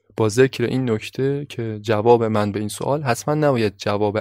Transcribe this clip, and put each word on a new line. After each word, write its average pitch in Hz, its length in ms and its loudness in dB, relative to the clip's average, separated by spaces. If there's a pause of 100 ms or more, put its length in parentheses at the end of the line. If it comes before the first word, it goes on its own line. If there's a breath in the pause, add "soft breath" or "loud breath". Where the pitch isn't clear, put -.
(160)
با 110 120 2
ذکر 123 360 2
این 123 260 -2
نکته 135 580 -4
که 110 340 -8
جواب 113 420 4
من 104 280 0
به 104 80 -4
این 107 80 -4
سوال 143 340 -4
حتماً 131 320 -2
نباید 131 420 0
جواب 104 440 -2